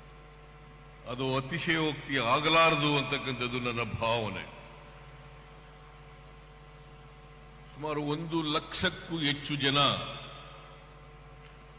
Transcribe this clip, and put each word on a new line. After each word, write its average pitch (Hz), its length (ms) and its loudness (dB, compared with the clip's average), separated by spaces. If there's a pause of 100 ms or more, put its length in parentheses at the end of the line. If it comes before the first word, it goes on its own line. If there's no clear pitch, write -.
(1120)
ಅದು 131 260 0
ಅತಿಶಯೋಕ್ತಿ 147 840 0
ಆಗಲಾರದು 151 800 6
ಅಂತಕ್ಕಂಥದ್ದು 127 640 -2
ನನ್ನ 120 220 0
ಭಾವನೆ. 113 600 0 (3250)
ಸುಮಾರು 147 280 -2
ಒಂದು 160 400 0
ಲಕ್ಷಕ್ಕೂ 160 760 0
ಹೆಚ್ಚು 147 380 0
ಜನ 135 200 4 (2000)